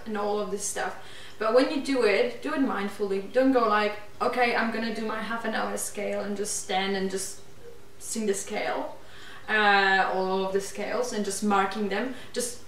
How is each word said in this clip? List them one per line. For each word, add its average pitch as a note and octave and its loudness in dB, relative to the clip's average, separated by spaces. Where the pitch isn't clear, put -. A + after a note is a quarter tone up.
and G#3+ -4
all G#3 0
of F#3+ -4
this G3+ -4
stuff. - -4
But A3 2
when C#4+ 6
you D4+ 0
do B3+ 2
it, G#3 4
do D4 -4
it C#4+ 0
mindfully. G3 -2
Don't C4 6
go A#3+ 6
like, G#3 2
"Okay, A#3+ 2
I'm A3+ 2
gonna A3 -2
do A3 -4
my A3 -4
half A3 -4
an A3 -2
hour G#3 -2
scale," G3+ -4
and G3+ -4
just G3+ -4
stand G3 0
and F#3+ 0
just F#3+ -6
sing - -6
the G3 2
scale, - -4
uh, G3 6
all F#3 2
of F#3+ -2
the G3 2
scales, A3 -2
and G#3 0
just F#3+ -2
marking G3+ 2
them. G#3+ -2
Just - -4